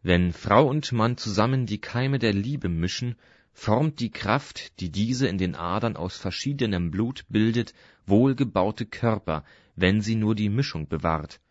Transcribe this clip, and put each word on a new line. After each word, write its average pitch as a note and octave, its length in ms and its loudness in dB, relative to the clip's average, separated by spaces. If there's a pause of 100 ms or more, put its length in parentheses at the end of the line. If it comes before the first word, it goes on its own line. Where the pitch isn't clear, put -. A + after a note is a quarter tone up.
Wenn F2+ 300 2
Frau A2+ 340 4
und C#3+ 260 -2
Mann A#2 240 0
zusammen A#2 500 0
die G#2 140 -6
Keime C3+ 380 -2
der A2+ 140 2
Liebe G#2 360 -2
mischen, F2+ 480 -2 (360)
formt C3 480 0
die A#2+ 100 -2
Kraft, - 720 -4
die F2 100 -4
diese A#2+ 380 0
in F#2 100 -2
den F2+ 160 0
Adern G2+ 420 -2
aus F2+ 200 -6
verschiedenem G2+ 760 -2
Blut A2+ 380 -4
bildet, A2+ 440 2 (340)
wohlgebaute G#2+ 760 4
Körper, G2+ 600 -2 (320)
wenn F#2+ 240 4
sie A2 160 0
nur G#2+ 180 2
die G#2 140 0
Mischung G2+ 400 -2
bewahrt. D#2+ 520 -2 (100)